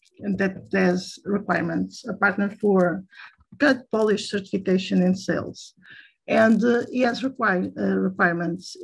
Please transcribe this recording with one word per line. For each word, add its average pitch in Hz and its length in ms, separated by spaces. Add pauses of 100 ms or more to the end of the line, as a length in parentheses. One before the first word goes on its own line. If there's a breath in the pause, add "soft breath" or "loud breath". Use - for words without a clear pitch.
(360)
that 190 360
has 185 520
requirements, 180 840
a 196 60
partner 202 340
for 190 560 (540 loud breath)
cut 269 320
polish 214 400
certification 190 720
and 185 160
sales. - 560 (540 loud breath)
And, 220 360
uh, 240 260
he 247 100
has 240 240
require-, 202 540
uh, 196 180
requirements 180 880